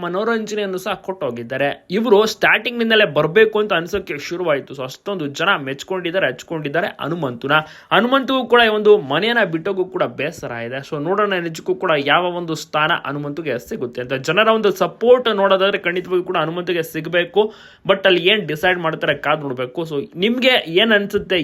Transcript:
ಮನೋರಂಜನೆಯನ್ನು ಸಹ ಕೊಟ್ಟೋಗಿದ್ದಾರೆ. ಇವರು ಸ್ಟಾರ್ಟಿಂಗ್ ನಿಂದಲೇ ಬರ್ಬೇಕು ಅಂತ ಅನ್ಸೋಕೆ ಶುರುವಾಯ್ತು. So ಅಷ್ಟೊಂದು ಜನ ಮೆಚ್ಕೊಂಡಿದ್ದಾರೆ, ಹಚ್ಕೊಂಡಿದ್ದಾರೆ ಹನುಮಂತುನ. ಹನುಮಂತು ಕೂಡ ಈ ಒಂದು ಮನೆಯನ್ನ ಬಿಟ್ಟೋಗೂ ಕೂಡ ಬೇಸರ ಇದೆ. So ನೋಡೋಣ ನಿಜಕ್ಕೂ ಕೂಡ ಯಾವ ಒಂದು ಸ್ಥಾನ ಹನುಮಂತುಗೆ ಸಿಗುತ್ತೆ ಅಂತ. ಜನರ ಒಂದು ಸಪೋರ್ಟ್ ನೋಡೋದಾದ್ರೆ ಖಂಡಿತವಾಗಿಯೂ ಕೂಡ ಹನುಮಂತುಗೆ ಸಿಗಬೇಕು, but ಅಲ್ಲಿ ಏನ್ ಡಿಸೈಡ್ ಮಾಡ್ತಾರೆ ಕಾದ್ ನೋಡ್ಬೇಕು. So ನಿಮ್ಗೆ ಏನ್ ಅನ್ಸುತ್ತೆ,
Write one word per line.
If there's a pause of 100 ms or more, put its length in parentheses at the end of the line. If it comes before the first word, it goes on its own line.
ಮನೋರಂಜನೆಯನ್ನು
ಸಹ
ಕೊಟ್ಟೋಗಿದ್ದಾರೆ.
ಇವರು
ಸ್ಟಾರ್ಟಿಂಗ್
ನಿಂದಲೇ
ಬರ್ಬೇಕು
ಅಂತ
ಅನ್ಸೋಕೆ
ಶುರುವಾಯ್ತು.
So
ಅಷ್ಟೊಂದು
ಜನ (140)
ಮೆಚ್ಕೊಂಡಿದ್ದಾರೆ,
ಹಚ್ಕೊಂಡಿದ್ದಾರೆ
ಹನುಮಂತುನ. (420)
ಹನುಮಂತು
ಕೂಡ
ಈ
ಒಂದು
ಮನೆಯನ್ನ
ಬಿಟ್ಟೋಗೂ
ಕೂಡ
ಬೇಸರ
ಇದೆ.
So
ನೋಡೋಣ
ನಿಜಕ್ಕೂ
ಕೂಡ
ಯಾವ
ಒಂದು
ಸ್ಥಾನ (160)
ಹನುಮಂತುಗೆ
ಸಿಗುತ್ತೆ
ಅಂತ.
ಜನರ
ಒಂದು
ಸಪೋರ್ಟ್
ನೋಡೋದಾದ್ರೆ
ಖಂಡಿತವಾಗಿಯೂ
ಕೂಡ
ಹನುಮಂತುಗೆ
ಸಿಗಬೇಕು, (340)
but
ಅಲ್ಲಿ
ಏನ್
ಡಿಸೈಡ್
ಮಾಡ್ತಾರೆ
ಕಾದ್
ನೋಡ್ಬೇಕು.
So
ನಿಮ್ಗೆ
ಏನ್
ಅನ್ಸುತ್ತೆ,